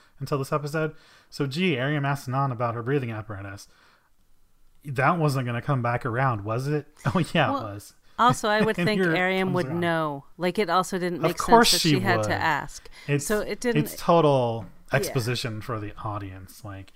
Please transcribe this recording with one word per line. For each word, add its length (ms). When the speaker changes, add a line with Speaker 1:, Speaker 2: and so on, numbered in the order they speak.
Speaker 1:
until 180
this 140
episode. 420
So, 200
gee, 260
Arium 320
asked 220
Nan 240
about 240
her 80
breathing 260
apparatus. 560
That 340
wasn't 280
gonna 160
come 200
back 240
around, 380
was 240
it? 180
<laughs> 180
Oh, 80
yeah, 160
Speaker 2:
Well, 100
Speaker 1:
it 140
was. 200
Speaker 2:
also, 300
I 120
Speaker 1:
<laughs> 40
Speaker 2:
would 140
Speaker 1:
And 80
Speaker 2:
think 140
Speaker 1:
here 140
it 40
Speaker 2:
Arium 260
Speaker 1:
comes 100
Speaker 2:
would 120
Speaker 1:
around. 140
Speaker 2:
know. 440
Like, 200
it 120
also 280
didn't 200
Speaker 1:
Of 40
Speaker 2:
make 160
Speaker 1:
course 320
Speaker 2:
sense 120
that 60
Speaker 1:
she 80
Speaker 2:
she 40
had 240
to 60
Speaker 1:
would. 80
Speaker 2:
ask. 500
Speaker 1:
It's, 180
Speaker 2:
So 140
it 200
didn't 240
Speaker 1:
it's 120
total 720
Speaker 2:
Yeah. 60
Speaker 1:
exposition 600
for 200
the 120
audience. 600
Like, 320